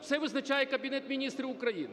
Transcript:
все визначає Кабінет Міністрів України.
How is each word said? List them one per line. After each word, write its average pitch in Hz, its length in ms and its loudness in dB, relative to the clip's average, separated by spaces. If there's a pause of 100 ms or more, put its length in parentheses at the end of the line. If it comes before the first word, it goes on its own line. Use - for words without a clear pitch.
все 285 160 2
визначає 277 480 2
Кабінет 269 420 -2
Міністрів 262 420 0
України. 208 420 -2